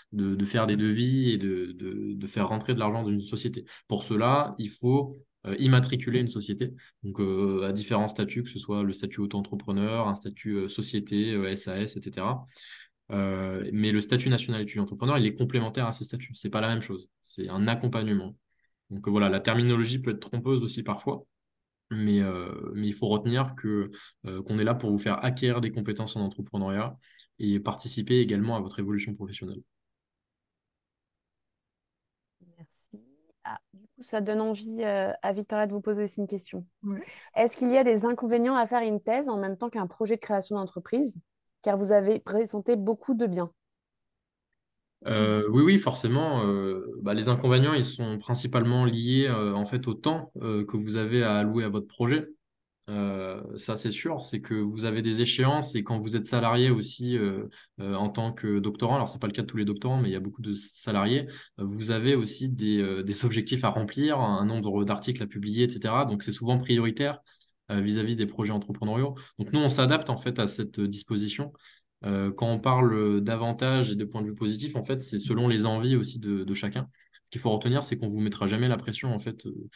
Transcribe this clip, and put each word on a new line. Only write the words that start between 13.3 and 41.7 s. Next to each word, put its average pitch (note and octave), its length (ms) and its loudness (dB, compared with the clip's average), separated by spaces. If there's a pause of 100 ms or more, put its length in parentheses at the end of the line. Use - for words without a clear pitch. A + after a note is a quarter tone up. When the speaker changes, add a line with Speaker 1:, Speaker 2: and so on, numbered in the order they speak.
Speaker 1:
mais G#2+ 200 2
le G#2 80 2
statut B2+ 280 2
national A#2 320 2
étudiant G#2 220 -4
entrepreneur, G2+ 340 0
il A#2 100 4
est G#2 80 0
complémentaire B2 520 0
à A2+ 60 -2
ces B2 120 -8
statuts. B2+ 300 -10
C'est - 160 -8
pas G#2+ 100 -2
la A2 80 0
même A2+ 140 0
chose. F#2+ 260 -10 (120)
C'est - 280 -8
un F#2+ 200 2
accompagnement. A2 680 0 (540)
Donc, G2 160 -6
euh, G#2 40 0
voilà, G2+ 180 6
la F#2+ 120 2
terminologie A#2+ 600 4
peut B2+ 100 -2
être G#2 100 -4
trompeuse B2 420 0
aussi A2 200 -4
parfois, G#2 420 -4 (680)
mais, G#2+ 280 2
euh, F#2 540 -4
mais G#2 140 -2
il G2+ 60 -2
faut A#2 120 -2
retenir A#2+ 480 2
que, G#2 380 -2 (340)
euh, F#2+ 160 -8
qu'on G#2+ 160 -2
est G#2+ 60 2
là A2+ 100 4
pour A#2 160 -2
vous G2+ 80 4
faire G2+ 260 0
acquérir B2+ 360 2
des A#2 100 -2
compétences A2 460 -4
en G#2+ 40 -2
entrepreneuriat G2 800 -4 (400)
et G2+ 220 2
participer A2 580 0
également A2 380 2
à G#2+ 40 -2
votre F#2+ 200 -8
évolution G2+ 340 -2
professionnelle. G2 480 -12 (3000)
Speaker 2:
Merci. G#3 480 -20 (400)
Ah, - 140 -8 (140)
du G3 140 -20
coup, - 160 -20
ça A3+ 180 -4
donne G#3+ 200 -2
envie, A3 420 -4
euh, G3 300 0 (100)
à G3 100 0
Victoria G#3 360 -2
de G3 40 -4
vous G3+ 80 -4
poser G#3 220 0
aussi G#3 180 -4
une G3+ 60 -2
question. F#3 400 -8 (160)
Speaker 3:
Ouais. G3+ 220 -6 (320)
Speaker 2:
Est-ce A#3 200 4
qu'il B3+ 140 2
y B3+ 60 6
a C4+ 80 8
des A3 200 4
inconvénients A#3+ 520 2
à A#3 100 4
faire A#3+ 160 0
une G#3+ 180 0
thèse C4 280 0
en A3 100 -2
même G3 180 -4
temps A#3 140 -6
qu'un G#3 160 -4
projet A3 300 -2
de A3 40 -6
création G#3 360 -2
d'entreprise ? G3 640 -2 (420)
Car G3+ 140 2